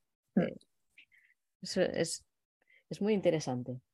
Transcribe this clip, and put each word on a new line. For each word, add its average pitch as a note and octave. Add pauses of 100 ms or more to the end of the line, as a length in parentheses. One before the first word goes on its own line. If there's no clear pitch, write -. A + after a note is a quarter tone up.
(360)
Sí. - (1200)
Eso F#3
es, - (640)
es -
muy G#3
interesante C#3+ (140)